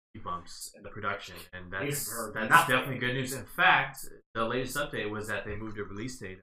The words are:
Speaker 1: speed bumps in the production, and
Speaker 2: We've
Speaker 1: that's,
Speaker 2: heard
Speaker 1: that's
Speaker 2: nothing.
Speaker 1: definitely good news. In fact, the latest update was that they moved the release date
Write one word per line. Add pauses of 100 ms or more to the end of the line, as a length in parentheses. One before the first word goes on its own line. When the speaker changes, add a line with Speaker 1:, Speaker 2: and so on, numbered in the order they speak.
(120)
Speaker 1:
speed
bumps
in
the
production, (180)
and
Speaker 2:
We've
Speaker 1:
that's,
Speaker 2:
heard
Speaker 1:
that's
Speaker 2:
nothing.
Speaker 1:
definitely
good
news.
In
fact, (280)
the
latest
update
was
that
they
moved
the
release
date